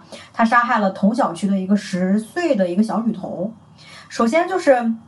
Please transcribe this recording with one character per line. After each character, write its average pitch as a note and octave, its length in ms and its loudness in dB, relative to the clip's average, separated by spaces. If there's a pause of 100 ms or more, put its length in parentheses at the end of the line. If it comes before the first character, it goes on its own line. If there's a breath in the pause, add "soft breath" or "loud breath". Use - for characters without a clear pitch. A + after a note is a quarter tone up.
(320 loud breath)
他 A#3 120 0
杀 A#3+ 160 4
害 A#3+ 180 2
了 G3 120 2
同 G3+ 240 0
小 A3 180 0
区 F#3+ 160 -4
的 G3 100 0
一 F#3 80 -4
个 G3+ 100 2
十 F#3 420 0
岁 D4 360 -2
的 F#3 140 0
一 F3 80 -4
个 G#3 60 4
小 A3 180 -2
女 A#3 120 -2
童。 - 400 -8 (560 loud breath)
首 - 180 0
先 D#4+ 220 2
就 F#4 100 -2
是 A#3+ 360 4 (140)